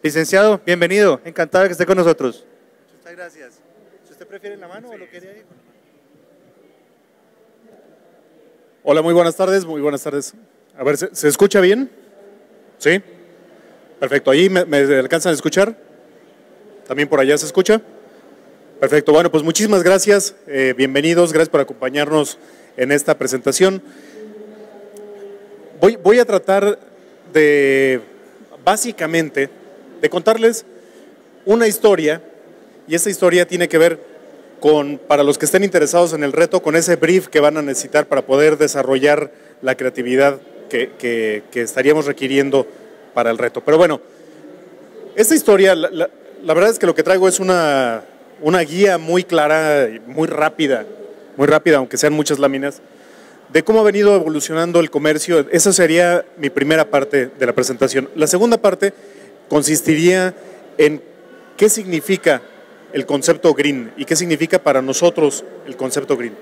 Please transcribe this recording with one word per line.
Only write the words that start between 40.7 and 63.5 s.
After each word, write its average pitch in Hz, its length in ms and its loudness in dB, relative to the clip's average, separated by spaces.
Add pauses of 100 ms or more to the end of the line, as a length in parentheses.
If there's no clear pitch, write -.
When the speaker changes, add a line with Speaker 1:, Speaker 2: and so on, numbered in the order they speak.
Speaker 2:
que, 110 500 -4
que 123 120 -6
estaríamos 139 460 0
requiriendo 135 600 -2 (460)
para 117 180 -2
el 117 60 -4
reto. 120 260 -4
Pero 151 140 2
bueno, 160 240 2 (1120)
esta 220 180 0
historia, 190 420 4
la, 160 160 -4
la, 170 180 -4 (340)
la 160 100 -2
verdad 196 180 4
es 226 80 -6
que 190 80 0
lo 165 60 0
que 156 100 -2
traigo 185 220 2
es 185 140 0
una, 143 640 0 (380)
una 170 220 0
guía 175 340 2
muy 170 260 -2
clara, 151 640 2 (200)
muy 156 200 -4
rápida, 151 580 -2 (520)
muy 139 100 2
rápida, 151 300 4
aunque 127 180 -4
sean 147 160 0
muchas 151 260 -2
láminas, 139 440 -4 (720)
de 156 120 0
cómo 220 160 2
ha 220 40 2
venido 208 300 4
evolucionando 165 640 -2
el 156 120 0
comercio. 151 580 0
Esa 185 240 2
sería 175 500 2 (140)
mi 143 140 -6
primera 151 400 0
parte 139 440 -2
de 131 120 -2
la - 60 -2
presentación. 131 600 -2
La 156 140 0
segunda 226 320 2
parte 196 340 0 (540)
consistiría 160 880 0 (420)
en 151 240 2 (560)
qué 208 100 2
significa 180 760 -2 (500)
el 135 140 -6
concepto 147 480 0